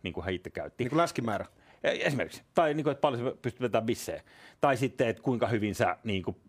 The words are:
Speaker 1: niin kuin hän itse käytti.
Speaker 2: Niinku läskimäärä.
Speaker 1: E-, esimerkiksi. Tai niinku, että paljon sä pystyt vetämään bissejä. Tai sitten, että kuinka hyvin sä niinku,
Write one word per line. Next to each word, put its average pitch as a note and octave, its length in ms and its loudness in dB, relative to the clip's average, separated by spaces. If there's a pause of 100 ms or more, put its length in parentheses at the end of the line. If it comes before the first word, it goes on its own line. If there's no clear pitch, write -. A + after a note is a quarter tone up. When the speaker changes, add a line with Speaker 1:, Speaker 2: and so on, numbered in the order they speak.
Speaker 1:
niin F2 100 -4
kuin E2 100 -8
hän F#2+ 100 -2
itse F2 160 -8
käytti. - 340 -8
Speaker 2:
Niinku B2+ 140 0
läskimäärä. A2+ 480 0 (380)
Speaker 1:
E-, - 80 2
esimerkiksi. - 500 -2 (120)
Tai D#3+ 200 4
niinku, D3+ 160 0
että C#3 120 -2
paljon B2+ 300 2
sä - 100 -12
pystyt - 200 -6
vetämään A2+ 240 2
bissejä. F2 360 -4 (400)
Tai C#3 160 4
sitten, B2+ 300 0
että A2+ 140 -2
kuinka B2 260 2
hyvin G#2+ 280 0
sä F#2 280 2
niinku, G2 320 -2 (140)